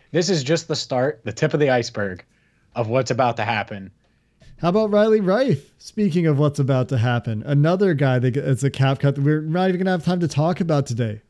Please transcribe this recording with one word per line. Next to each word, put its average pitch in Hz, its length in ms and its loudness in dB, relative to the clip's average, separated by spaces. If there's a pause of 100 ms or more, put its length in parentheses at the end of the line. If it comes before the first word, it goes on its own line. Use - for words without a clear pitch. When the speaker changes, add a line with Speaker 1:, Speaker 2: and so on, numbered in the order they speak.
(120)
Speaker 1:
this 170 180 0
is 160 140 0
just 160 240 -2
the 151 80 -4
start, 131 480 -4
the 104 100 -8
tip - 200 -2
of 151 60 0
the 143 100 2
iceberg 107 540 -2 (520)
of 113 140 -4
what's 127 220 0
about 117 260 0
to 107 80 -4
happen. 101 460 -6 (640)
Speaker 2:
How 165 120 -2
about 214 220 0
Riley 220 300 4
Reiff? 196 400 2 (160)
Speaking 180 500 0
of 143 120 2
what's 147 200 2
about 131 300 0
to 135 80 0
happen, 117 480 -2
another 165 480 2
guy 131 260 2
that 127 120 0
gets 135 320 -2
a 139 60 0
cap 135 300 0
cut 139 160 2
that 143 60 -4
we're 151 200 2
not 180 280 0
even 180 100 0
gonna 185 120 0
have 175 140 -2
time 180 140 0
to 170 80 0
talk 156 320 0
about 160 260 0
today. 110 440 -4